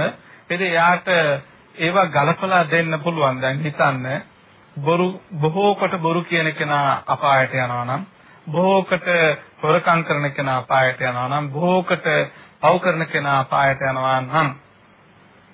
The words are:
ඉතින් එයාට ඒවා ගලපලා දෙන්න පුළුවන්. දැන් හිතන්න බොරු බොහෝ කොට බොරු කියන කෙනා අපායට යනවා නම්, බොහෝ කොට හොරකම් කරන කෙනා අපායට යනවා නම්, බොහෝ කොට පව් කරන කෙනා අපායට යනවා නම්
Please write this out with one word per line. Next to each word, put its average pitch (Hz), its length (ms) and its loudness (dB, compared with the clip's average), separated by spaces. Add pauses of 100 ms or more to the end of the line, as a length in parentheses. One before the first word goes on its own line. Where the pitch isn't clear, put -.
(440)
ඉතින් 196 200 -4
එයාට 175 440 2 (680)
ඒවා 175 320 0
ගලපලා 170 580 2
දෙන්න 160 340 -2
පුළුවන්. 147 420 -2
දැන් 131 180 -2
හිතන්න 147 460 -2 (680)
බොරු 170 320 0 (300)
බොහෝ 165 360 2
කොට 196 240 -2
බොරු 165 260 0
කියන 160 300 -2
කෙනා 143 520 0
අපායට 135 500 2
යනවා 123 300 -4
නම්, 139 200 -6 (420)
බොහෝ 185 360 2
කොට 180 240 -4 (500)
හොරකම් 165 460 2
කරන 147 280 -2
කෙනා 139 260 -2
අපායට 127 440 0
යනවා 127 280 -2
නම්, 147 200 -2
බොහෝ 175 340 0
කොට 175 240 -4 (500)
පව් 160 200 4
කරන 170 300 -2
කෙනා 143 320 0
අපායට 139 440 0
යනවා 131 360 0
නම් 135 360 -2 (1000)